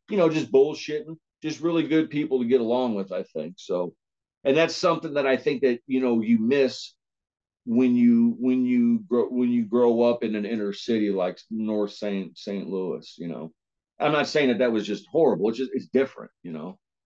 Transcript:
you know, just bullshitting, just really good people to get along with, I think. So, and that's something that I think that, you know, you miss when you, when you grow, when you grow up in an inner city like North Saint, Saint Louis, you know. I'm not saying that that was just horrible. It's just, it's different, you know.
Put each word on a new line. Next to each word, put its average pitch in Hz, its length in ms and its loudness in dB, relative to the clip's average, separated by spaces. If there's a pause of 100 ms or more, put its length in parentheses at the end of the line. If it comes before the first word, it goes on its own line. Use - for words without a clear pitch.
you 208 80 -2
know, 170 120 4
just 156 240 -2
bullshitting, 151 640 0 (240)
just 151 180 -8
really 165 220 0
good 151 260 0
people 147 300 -2
to 120 80 -2
get 123 140 4
along 120 340 0
with, 98 180 -6
I 92 120 -6
think. 80 340 -10
So, 90 360 -6 (480)
and 135 140 2
that's 165 180 2
something 165 400 -2
that 143 120 0
I 131 100 2
think 139 260 -2
that, 120 240 2
you 131 140 -2
know, 117 220 2
you 113 160 4
miss 127 560 0 (720)
when 123 280 2
you, 117 440 4
when 127 260 0
you 120 440 2
grow, 120 180 0
when 123 240 0
you 120 140 2
grow 117 380 2
up 120 220 2
in 110 100 -2
an 104 120 -2
inner 104 260 -4
city 107 380 -2
like 92 280 -2 (120)
North 107 420 -4
Saint, 98 460 -6
Saint 98 300 -8
Louis, 92 500 -6
you 82 100 -10
know. 78 240 -10 (460)
I'm 151 140 0
not 147 140 0
saying 143 220 2
that 110 100 2
that 123 140 2
was 104 140 -2
just 101 200 -6
horrible. 113 440 2
It's 113 80 -4
just, 131 140 -4
it's 123 160 -6
different, 131 420 -2 (120)
you - 100 -12
know. 80 260 -12 (280)